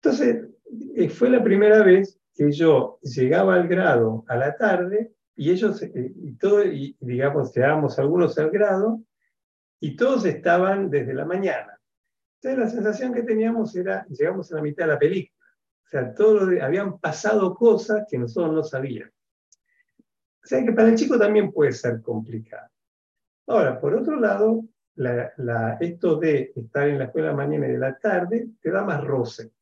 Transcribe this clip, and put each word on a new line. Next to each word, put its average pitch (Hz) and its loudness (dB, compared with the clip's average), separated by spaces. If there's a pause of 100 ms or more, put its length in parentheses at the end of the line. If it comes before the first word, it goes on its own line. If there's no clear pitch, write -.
Entonces, 247 0 (480)
eh, 170 0
fue 247 0
la 240 4
primera 208 6
vez 190 4 (140)
que 147 2
yo 147 2
llegaba 156 2
al 175 2
grado 135 2
a 123 -4
la 135 -2
tarde 202 0 (240)
y 151 -2
ellos, 185 0
eh, 127 -8
y 139 -14
todo, 202 2
y, 143 -6
digamos, 131 -2
llegábamos 143 0
algunos 160 0
al 156 0
grado 202 0 (800)
y 143 -8
todos 240 0
estaban 185 0
desde 135 -2
la 143 -6
mañana. 180 -6 (680)
Entonces 262 -2
la 220 -2
sensación 233 -4
que 226 -2
teníamos 226 -2
era, 190 -4
llegamos 170 -4
a 165 -8
la 151 -6
mitad 151 -6
de 156 0
la 135 0
película. 165 -2 (400)
O - -20
sea, 123 -6
todo 214 4
lo 190 2
de, 180 2
habían 180 -2
pasado 196 -2
cosas 214 2
que 139 -6
nosotros 156 -2
no 156 0
sabíamos. 131 -8 (1300)
O - -20
sea 262 0
que 220 2
para 220 6
el 226 6
chico 247 0
también 208 2
puede 147 0
ser 117 -6
complicado. 113 -10 (800)
Ahora, 180 2
por 143 -2
otro 302 -2
lado, 220 0 (300)
la, 123 -4
la, 113 -4
esto 170 -2
de 147 0
estar 143 -2
en 143 0
la 135 -4
escuela 156 -4
mañana 147 -2
y 127 -2
de 123 -2
la 131 -4
tarde 196 -2 (120)
te 185 -4
da 196 -2
más 151 -4
roce. 120 -6 (100)